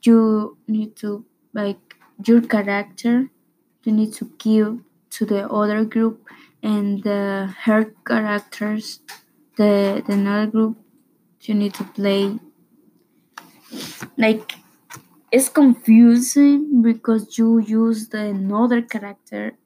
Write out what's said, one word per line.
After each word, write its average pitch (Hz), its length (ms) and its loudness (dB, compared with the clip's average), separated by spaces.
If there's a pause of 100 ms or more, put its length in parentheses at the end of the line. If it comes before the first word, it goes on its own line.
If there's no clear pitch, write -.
You 220 540 2 (120)
need 214 280 -6
to, 208 280 -10 (280)
like, 202 440 -10 (280)
your 233 180 6
character, 226 880 -2 (540)
you 220 80 0
need 214 220 0
to - 240 -12
give 220 420 0 (300)
to - 140 -6
the 202 240 -4
other 208 360 0
group, 226 400 -2 (380)
and 202 400 -2
the, 196 600 -4
her 214 300 0 (140)
characters, 214 920 -6 (560)
the, 202 500 2
the 202 60 -4
another 202 380 0
group, 220 260 -2 (680)
you 220 120 -6
need 202 200 -2
to 196 100 -12
play. 196 540 -2 (1800)
Like, 220 360 -2 (800)
it's 262 160 2
confusing 254 1300 4
because 226 540 -2
you 226 220 2
use 220 500 -2
the 214 100 -10
another 208 600 -2
character. 202 840 -12